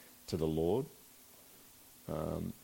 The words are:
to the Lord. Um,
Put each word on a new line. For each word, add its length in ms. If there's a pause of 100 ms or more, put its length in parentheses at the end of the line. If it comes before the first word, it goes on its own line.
(280)
to 100
the 80
Lord. 400 (1200)
Um, 460 (100)